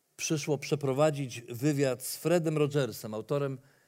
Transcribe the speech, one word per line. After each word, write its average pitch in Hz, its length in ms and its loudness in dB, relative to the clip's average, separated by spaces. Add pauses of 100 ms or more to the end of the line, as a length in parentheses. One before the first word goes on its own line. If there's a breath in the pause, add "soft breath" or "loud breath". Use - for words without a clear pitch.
(160)
przyszło 151 420 -2
przeprowadzić 139 840 0
wywiad 135 640 0
z - 120 -6
Fredem 160 420 2
Rogersem, 135 560 0
autorem 135 440 -2 (300 soft breath)